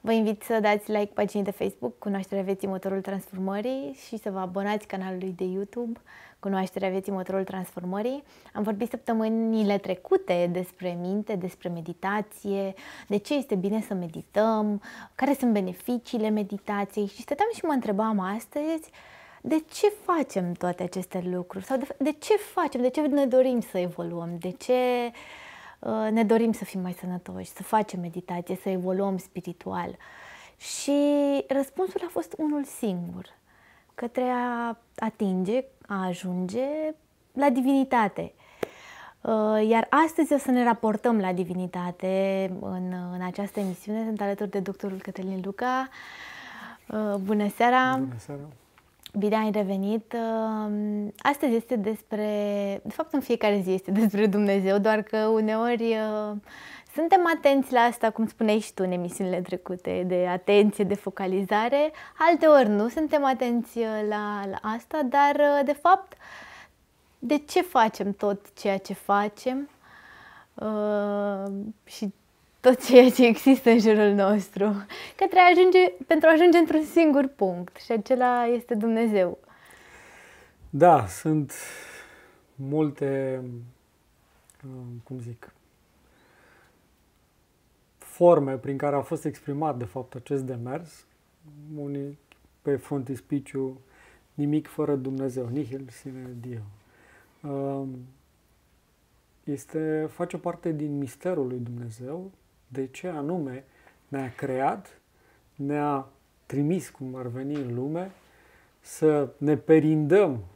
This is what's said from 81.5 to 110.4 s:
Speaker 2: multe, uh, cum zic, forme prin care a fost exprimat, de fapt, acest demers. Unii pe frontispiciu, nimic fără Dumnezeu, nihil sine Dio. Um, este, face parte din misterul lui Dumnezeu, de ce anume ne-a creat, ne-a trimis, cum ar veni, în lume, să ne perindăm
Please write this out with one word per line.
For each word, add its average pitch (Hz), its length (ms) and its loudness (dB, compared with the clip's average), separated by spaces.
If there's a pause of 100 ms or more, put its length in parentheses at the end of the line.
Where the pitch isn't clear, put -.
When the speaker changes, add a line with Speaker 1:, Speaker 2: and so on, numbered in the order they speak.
Speaker 2:
multe, 135 880 -2 (1200)
uh, 131 60 -14 (340)
cum 131 160 -12
zic, 117 320 -14 (2750)
forme 151 380 6
prin 139 200 -6
care 143 200 0
a 139 40 0
fost 160 240 -8
exprimat, 147 520 -4
de 120 80 -6
fapt, 123 300 -12
acest 135 280 -6
demers. 131 640 -10 (720)
Unii 143 420 -10 (440)
pe 139 140 2
frontispiciu, 135 1040 -6 (540)
nimic 147 320 0
fără 147 280 -2
Dumnezeu, 131 540 -4
nihil 131 420 -8
sine 127 400 -16 (100)
Dio. 120 200 -10 (880)
Um, 139 380 -4 (1600)
este, 156 680 -4
face 175 260 -6
parte 180 360 -6
din 147 260 -4
misterul 143 480 -4
lui 127 120 -6
Dumnezeu, 120 720 -10 (380)
de 135 180 -6
ce 131 220 -12
anume 147 560 -6 (440)
ne-a 135 280 -6
creat, 131 640 -4 (540)
ne-a 147 540 -4 (380)
trimis, 147 420 -2
cum 127 260 -12
ar 127 120 -10
veni, 131 280 -8
în 127 200 -6
lume, 156 360 -6 (720)
să 147 560 2
ne 147 200 2
perindăm 156 840 4 (180)